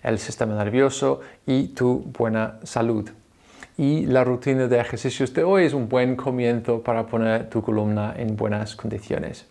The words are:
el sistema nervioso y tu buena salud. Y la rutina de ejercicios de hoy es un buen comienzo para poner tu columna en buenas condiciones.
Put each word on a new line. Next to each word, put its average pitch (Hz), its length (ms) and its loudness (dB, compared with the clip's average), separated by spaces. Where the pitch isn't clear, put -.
el 113 160 0
sistema 113 340 -4
nervioso 131 640 2
y 131 240 2
tu 127 300 0
buena 110 460 -2
salud. 113 480 -2
Y 151 300 2
la 127 160 4
rutina 127 460 0
de 120 100 4
ejercicios 123 560 -2
de 160 80 2
hoy 185 220 4
es 135 80 4
un 127 160 -2
buen 127 260 2
comienzo 120 680 0
para 113 240 0
poner 113 440 0
tu 113 100 0
columna 107 560 0
en 110 200 -4
buenas 107 400 -2
condiciones. - 760 -8